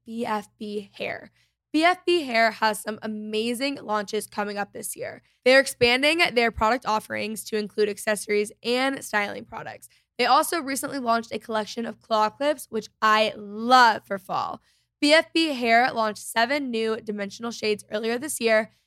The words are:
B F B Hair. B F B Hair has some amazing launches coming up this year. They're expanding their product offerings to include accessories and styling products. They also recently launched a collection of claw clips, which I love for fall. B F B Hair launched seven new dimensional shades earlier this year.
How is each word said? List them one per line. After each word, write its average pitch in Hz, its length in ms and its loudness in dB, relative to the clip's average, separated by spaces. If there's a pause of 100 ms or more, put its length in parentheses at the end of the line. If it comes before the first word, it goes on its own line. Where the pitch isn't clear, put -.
B 226 200 -8
F 214 240 -4 (100)
B 208 360 -10
Hair. - 360 -10 (400)
B 311 140 4
F 359 200 2
B 349 180 2
Hair 226 280 2
has 214 280 0
some 220 220 -8
amazing 220 800 -4
launches 214 460 -4
coming 208 300 -6
up 202 160 -6
this - 240 -10
year. - 240 -10 (240)
They're 262 160 8
expanding 262 580 2 (140)
their 233 180 2
product 226 340 0
offerings 214 600 -4
to 220 120 -4
include 208 300 -2
accessories 208 640 -2 (120)
and 254 420 -2
styling 208 400 -4
products. 147 420 -14 (300)
They 247 80 2
also 302 340 4
recently 269 400 -6
launched 226 340 -2
a 220 60 -6
collection 220 460 -6
of 220 160 -10
claw 214 280 2
clips, 285 400 -2
which 220 200 -8 (120)
I 220 360 4
love 220 680 4
for 196 120 -6
fall. 127 440 -6 (400)
B 294 120 6
F 320 200 4
B 330 200 2
Hair 240 380 4
launched 214 320 -2
seven 254 480 0
new 220 300 -2
dimensional 208 500 -8
shades 214 400 -2
earlier 226 260 -2
this 294 220 -8
year. 226 320 2 (160)